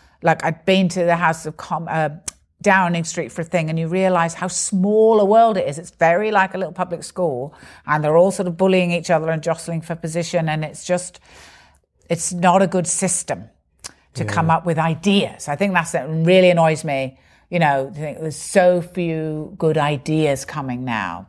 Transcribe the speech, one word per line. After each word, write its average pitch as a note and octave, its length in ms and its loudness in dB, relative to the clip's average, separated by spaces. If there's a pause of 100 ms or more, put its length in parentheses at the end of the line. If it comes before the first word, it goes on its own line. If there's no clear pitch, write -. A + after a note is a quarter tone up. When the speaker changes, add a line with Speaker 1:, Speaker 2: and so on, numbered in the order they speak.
(220)
Speaker 1:
like, D#3+ 220 2
I'd D#3+ 200 -4
been F#3+ 260 2
to F3+ 140 -2
the E3+ 120 2
House E3 300 -2
of D#3 100 -10
Com-, E3 340 -8
uh, D#3 200 -2 (520)
Downing F3+ 400 2
Street - 300 -8
for - 100 -10
a - 20 -4
thing, E3 240 -2
and D#3+ 80 -4
you E3 120 -4
realise F3 460 0
how F#3 120 -6
small G#3+ 720 2
a G#3 60 4
world A3 320 4
it F3+ 100 -2
is. C#3+ 140 -6
It's F3 100 -16
very F3+ 400 2
like F#3+ 240 2
a F#3 40 -6
little F3 140 -6
public F3+ 300 -6
school, D3 520 -4 (340)
and D3+ 160 0
they're D3+ 120 4
all F3+ 140 6
sort F#3+ 160 -2
of E3+ 100 -4
bullying F#3 360 2
each E3+ 180 -4
other D#3+ 200 2
and D#3 120 -2
jostling E3 380 -4
for D#3+ 160 -8
position, E3 520 -4
and D#3 160 -2
it's - 200 -12
just, F3 340 -4 (920)
it's E3+ 240 -4
not F3+ 300 4
a F#3 60 2
good F#3 180 0
system - 640 -4 (640)
to A2+ 100 -4
Speaker 2:
Yeah. G#2 80 -6
Speaker 1:
come E3 180 0
up D#3+ 160 2
with E3 120 0
ideas. E3 720 0
I D3 60 -2
think F#3+ 200 -2
that's, E3 180 2
that C#3+ 160 -4
really F3 420 4
annoys E3 340 2
me. C3+ 340 -4 (320)
You F3+ 100 -2
know, C#3 340 0
I - 40 -14
think D3+ 200 -10
there's D#3+ 180 -8
so F3+ 460 2
few D#3+ 760 -6
good D#3+ 200 0
ideas D3 640 0
coming C3 400 -8
now F#2+ 440 -6